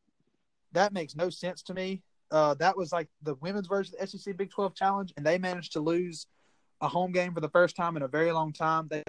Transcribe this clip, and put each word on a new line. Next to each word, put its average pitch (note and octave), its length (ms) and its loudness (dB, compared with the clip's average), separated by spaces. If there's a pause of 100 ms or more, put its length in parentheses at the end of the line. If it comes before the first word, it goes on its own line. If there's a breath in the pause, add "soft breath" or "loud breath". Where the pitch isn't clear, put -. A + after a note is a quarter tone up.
(720)
That G3+ 200 4
makes E3+ 220 -6
no F3 140 0
sense F3+ 340 -8
to F#3 100 -12
me. F#3 300 -6 (260)
Uh, D3+ 260 6
that F3 200 2
was, F3 160 -4
like, E3+ 160 -2 (140)
the D3+ 140 -4
women's F#3 320 -6
version G3 280 -2
of - 40 -14
the F#3 40 -2
S G3 120 -8
E - 20 -10
C G3+ 160 -8
Big F#3 160 -4
Twelve G3 260 -2
Challenge, G3 400 0
and C#3+ 100 -4
they E3 120 4
managed F3+ 360 -4
to D#3+ 60 -2
lose E3 480 0 (540)
a D3+ 60 0
home F3+ 240 0
game F3+ 220 0
for E3 60 -4
the D3+ 100 -2
first F3 260 6
time E3+ 220 -2
in C#3+ 60 -2
a C3+ 40 -2
very D#3 240 2
long D#3+ 220 0
time. D#3+ 340 0
They D3+ 200 -4